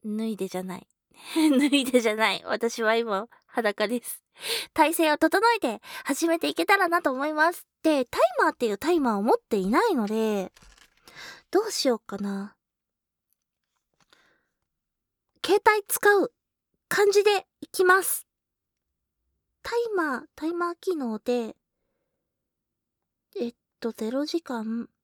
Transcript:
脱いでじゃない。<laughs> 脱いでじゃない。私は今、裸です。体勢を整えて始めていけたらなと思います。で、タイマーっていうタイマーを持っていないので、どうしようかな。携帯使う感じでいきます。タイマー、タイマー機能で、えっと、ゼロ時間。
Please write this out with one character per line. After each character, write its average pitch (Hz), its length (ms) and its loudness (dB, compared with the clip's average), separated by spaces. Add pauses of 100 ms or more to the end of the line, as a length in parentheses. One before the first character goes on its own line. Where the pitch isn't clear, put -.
脱 214 200 -6
い 226 120 -4
で 185 120 -6
じ 185 100 -8
ゃ 185 40 -6
な 185 160 -10
い。 - 80 -20 (260)
<laughs> - 220 -16
脱 302 300 6 (100)
い 277 100 4
で 247 160 4
じ 226 100 0
ゃ 214 60 -2
な 214 180 2
い。 - 100 -10
私 233 380 -4
は 220 140 2
今、 226 320 -2 (180)
裸 214 420 -2
で 233 140 -4
す。 - 200 -14 (520)
体 311 200 4
勢 320 160 2
を 294 80 0
整 330 240 2 (140)
え 392 40 -4
て 220 200 -4 (240)
始 302 240 -2
め 330 100 0
て 294 100 -2
い 285 60 -4
け 339 120 -2
た 392 100 4
ら 381 120 2
な 339 140 2
と 302 80 0
思 269 160 -4
い 311 60 -4
ま 311 200 2
す。 - 140 -14 (160)
で、 294 220 2
タ - 140 -10
イ - 20 2 (180)
マ 381 120 4
ー - 20 -8
っ - 40 -10
て 247 100 -2
い 208 60 0
う 196 60 -4
タ 302 120 -2
イ 349 100 4
マ 240 160 0
ー - 20 -2
を 196 40 -2
持 247 120 2
っ - 40 0
て - 180 -4
い 190 120 0
な 330 200 4
い 392 60 2
の 226 120 0
で、 214 460 -2 (1000)
ど 359 100 2
う 440 100 -4
し - 180 -2
よ 233 80 2
う - 20 -8
か - 200 -12
な。 202 380 -8 (3000)
携 392 220 2
帯 427 220 2
使 - 280 2
う 403 160 0 (560)
感 403 220 2
じ 403 140 4
で 415 220 2 (140)
い - 80 -20
き - 160 0
ま 370 180 6
す。 - 240 -6 (1400)
タ - 140 -6
イ 480 180 -2
マ 311 240 -2
ー、 - 160 -12
タ 302 120 -8
イ 330 60 -2
マ 349 200 -4
ー 349 40 -10
機 370 200 -4
能 233 220 -6
で、 240 380 -4 (1800)
え 240 100 -4
っ 233 60 -12 (240)
と、 226 140 -8
ゼ 220 180 -8
ロ 269 160 -4
時 330 160 -6
間。 226 460 -8 (160)